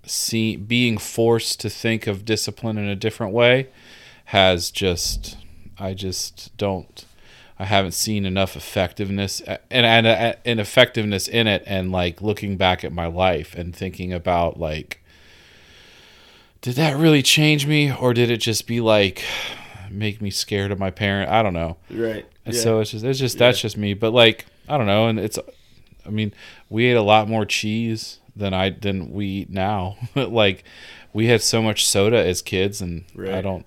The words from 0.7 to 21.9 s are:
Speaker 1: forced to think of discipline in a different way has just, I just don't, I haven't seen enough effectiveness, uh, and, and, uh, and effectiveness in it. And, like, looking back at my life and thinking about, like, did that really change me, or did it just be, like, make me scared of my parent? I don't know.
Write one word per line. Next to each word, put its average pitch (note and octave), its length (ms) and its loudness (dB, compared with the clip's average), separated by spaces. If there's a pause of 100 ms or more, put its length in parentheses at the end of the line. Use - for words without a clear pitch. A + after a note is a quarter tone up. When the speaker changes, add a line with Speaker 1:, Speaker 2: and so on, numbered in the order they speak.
Speaker 1:
forced A2+ 640 0
to G#2+ 100 -6
think A2+ 380 -4
of G2 160 -4
discipline A2 540 -4
in G#2 100 -4
a G2+ 80 -4
different G#2 380 -4
way B2 340 4 (580)
has F#2+ 460 4
just, - 640 -4 (420)
I F#2+ 160 -6
just - 640 -10
don't, G2 500 -6 (540)
I F#2+ 60 -8
haven't G2 260 2
seen G#2 340 -2
enough F#2+ 300 0
effectiveness, G2 840 -4
uh, - 160 -8 (120)
and, B2 160 2
and, A2+ 220 6
uh, A2+ 260 2 (120)
and A#2 160 -2
effectiveness G#2+ 680 2
in A2+ 200 0
it. G2 180 2
And, F#2 260 -4
like, F2+ 300 -2
looking G#2 340 -2
back F#2 300 2
at D#2 80 -8
my E2+ 120 -4
life E2+ 480 0
and E2+ 220 -10
thinking F#2 380 -8
about, E2+ 460 0
like, D#2 420 -8 (1600)
did B2 140 -6
that D3 220 2
really D3+ 240 6
change D3+ 460 2
me, D3 260 2
or B2+ 200 2
did A#2+ 180 4
it A#2 60 0
just G#2+ 300 -4
be, A#2 140 -2
like, G#2+ 420 4 (680)
make G#2 300 -4
me G2+ 80 -4
scared G2+ 420 -2
of G2 80 -6
my F#2+ 100 -2
parent? G2 400 -2
I A2 140 4
don't G2 100 0
know. E2 220 -4 (160)